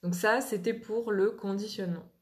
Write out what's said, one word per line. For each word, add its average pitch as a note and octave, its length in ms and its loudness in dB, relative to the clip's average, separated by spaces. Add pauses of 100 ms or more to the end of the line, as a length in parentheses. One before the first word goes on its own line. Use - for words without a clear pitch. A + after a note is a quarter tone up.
Donc F3 100 0
ça, A3 280 4
c'était A3+ 320 0
pour A3+ 380 -2
le G3+ 200 4
conditionnement. G3 800 -4 (100)